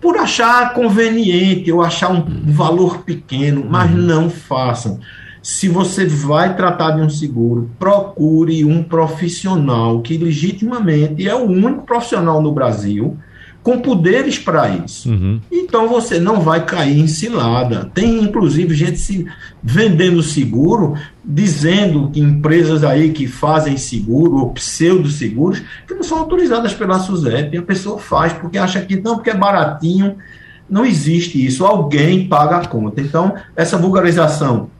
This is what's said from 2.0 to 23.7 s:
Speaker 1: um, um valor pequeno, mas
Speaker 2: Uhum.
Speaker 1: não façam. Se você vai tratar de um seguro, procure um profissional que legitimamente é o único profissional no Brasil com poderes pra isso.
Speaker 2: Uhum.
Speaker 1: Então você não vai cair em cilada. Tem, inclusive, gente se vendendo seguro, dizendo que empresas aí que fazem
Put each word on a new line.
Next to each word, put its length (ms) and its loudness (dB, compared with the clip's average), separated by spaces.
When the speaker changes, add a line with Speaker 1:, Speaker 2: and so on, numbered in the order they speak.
Speaker 1:
um, 80 2
um 320 -2
valor 480 2
pequeno, 680 -4
mas 220 2
Speaker 2:
Uhum. 80 2
Speaker 1:
não 320 2
façam. 720 -4
Se 260 -4
você 380 0
vai 500 0
tratar 360 0
de 100 0
um 80 2
seguro, 680 -2
procure 880 2
um 200 2
profissional 1160 -2
que 160 -4
legitimamente 1080 -2
é 80 -2
o 80 0
único 420 0
profissional 560 0
no 100 0
Brasil 680 -2
com 180 0
poderes 600 0
pra 300 0
isso. 400 -6
Speaker 2:
Uhum. 320 0
Speaker 1:
Então 380 0
você 280 0
não 220 2
vai 260 2
cair 320 0
em 100 4
cilada. 880 -2
Tem, 280 2
inclusive, 520 0
gente 240 0
se 280 -4
vendendo 600 2
seguro, 720 0
dizendo 880 0
que 120 -2
empresas 640 2
aí 280 2
que 160 -4
fazem 480 -2